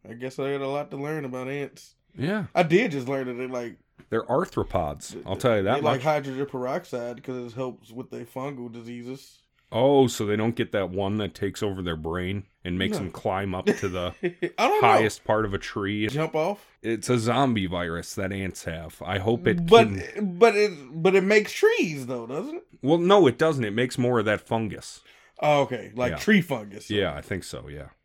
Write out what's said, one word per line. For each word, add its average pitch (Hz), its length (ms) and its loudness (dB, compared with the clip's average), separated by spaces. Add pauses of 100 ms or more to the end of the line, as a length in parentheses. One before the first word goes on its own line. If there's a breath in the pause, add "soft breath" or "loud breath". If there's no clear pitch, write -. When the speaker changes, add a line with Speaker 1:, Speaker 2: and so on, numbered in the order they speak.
(100)
Speaker 1:
I 113 40 -12
guess 127 240 -10
I 135 100 -2
had 139 120 -2
a 135 80 -4
lot 143 220 -4
to 143 60 -10
learn 147 280 -6
about 127 240 -8
ants. 139 460 -10 (240)
Speaker 2:
Yeah. 185 360 -2
Speaker 1:
I 175 100 6
did 180 280 4
just 131 160 -4
learn 135 200 -2
that 123 60 -6
they, 127 120 -6
like, 120 300 -8 (340)
Speaker 2:
They're 110 140 0
arthropods. 95 880 -2
Speaker 1:
th-, - 140 -12
Speaker 2:
I'll 95 100 -4
tell 113 200 4
you 101 60 2
that 104 140 2
Speaker 1:
they 147 40 -2
like 147 180 2
Speaker 2:
much. 120 40 -8
Speaker 1:
hydrogen 139 440 -2
peroxide 127 760 -6
'cause 123 300 -10
it 110 40 -14
helps 127 340 -8
with 117 200 -14
their 120 140 -12
fungal 127 480 -10
diseases. 120 680 -14 (340)
Speaker 2:
Oh, 135 340 6
so 117 180 0
they 104 120 0
don't 113 180 0
get 113 180 -4
that 95 180 0
one 98 260 -2
that 101 180 -4
takes 98 280 -6
over 95 200 -4
their 85 140 -2
brain 90 480 -4 (200)
and 90 140 -4
makes 101 180 0
Speaker 1:
No. 110 80 -4
Speaker 2:
them 90 60 -6
climb 98 460 -4
up 92 100 -4
to 151 220 0
the 90 340 -4
Speaker 1:
<laughs> - 0 - (360)
I 226 100 2
don't 415 140 2
know. 123 60 6
Speaker 2:
highest 110 360 4
part 110 200 2
of 98 100 -4
a 95 40 -2
tree. 104 480 -4
Speaker 1:
Jump 156 300 -4
off? 175 280 -2 (180)
Speaker 2:
It's 110 260 -4
a 123 100 4
zombie 117 480 2
virus 85 480 -4
that 95 160 -4
ants 98 340 -6
have. 82 400 -10
I 95 140 -4
hope 113 300 0
it 90 180 0
Speaker 1:
But, 226 220 10 (260)
Speaker 2:
can 185 240 -4
Speaker 1:
but 233 160 6
it, 208 160 2 (320)
but 185 140 6
it 190 80 4
makes 208 280 4
trees, 240 540 2
though, 120 200 -6
doesn't 196 300 -8
it? - 80 -14 (180)
Speaker 2:
Well, 151 160 4
no, 185 280 8
it 120 120 6
doesn't. 151 260 2
It 101 80 -2
makes 120 260 -2
more 123 220 2
of 104 60 0
that 104 200 0
fungus. - 540 -6 (400 soft breath)
Speaker 1:
Oh, 147 220 4
okay. 117 320 -4
Like 120 180 -2
Speaker 2:
Yeah. 76 60 -6
Speaker 1:
tree 208 240 6
fungus. 104 480 -6
Speaker 2:
Yeah, 98 240 0
I 71 80 -8
think 92 200 -6
so, - 260 -14
yeah. 71 200 -14 (160)